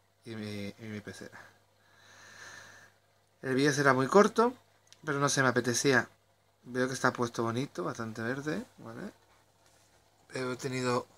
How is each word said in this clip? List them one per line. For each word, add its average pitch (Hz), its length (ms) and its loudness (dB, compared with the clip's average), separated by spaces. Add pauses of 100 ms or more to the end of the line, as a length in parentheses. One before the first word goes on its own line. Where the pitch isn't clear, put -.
(240)
y 113 100 -12
mi, 104 460 -8
y 113 60 -14
mi 107 140 -10
pecera. - 380 -16 (2000)
El 131 140 -2
vídeo 139 180 4
será 139 220 6
muy 131 140 2
corto, 220 440 6 (540)
pero 143 140 -2
no 143 80 4
sé, 135 140 2
me 131 60 4
apetecía. 120 600 2 (560)
Veo 127 240 -4
que 135 60 -8
está 127 180 2
puesto 120 320 -4
bonito, 127 400 -4
bastante 117 360 -8
verde, 143 440 -6 (140)
¿vale? 131 340 -14 (1200)
He 127 220 -4
tenido, 127 500 -2 (120)